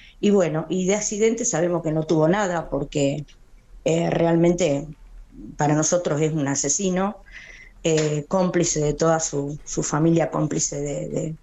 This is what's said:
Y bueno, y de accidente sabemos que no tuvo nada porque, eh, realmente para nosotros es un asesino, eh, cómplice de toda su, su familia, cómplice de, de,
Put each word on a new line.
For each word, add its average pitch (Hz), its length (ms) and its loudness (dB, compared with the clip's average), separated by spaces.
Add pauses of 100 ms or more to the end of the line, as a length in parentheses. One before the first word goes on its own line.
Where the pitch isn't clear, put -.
(200)
Y 202 120 2
bueno, 160 380 2
y 185 180 0
de 196 80 2
accidente 226 500 0
sabemos 170 380 0
que 156 80 -2
no 156 120 0
tuvo 156 240 4
nada 175 420 0
porque, 143 560 -2 (580)
eh, 165 260 0
realmente 165 800 2 (680)
para 147 180 2
nosotros 156 460 0
es 156 120 2
un 147 140 -2
asesino, 185 680 -2 (640)
eh, 156 440 0
cómplice 175 520 0
de 147 140 0
toda 160 260 2
su, 143 440 -4
su - 200 -6
familia, 160 480 2
cómplice 151 500 -2
de, 147 280 -6
de, 160 340 -4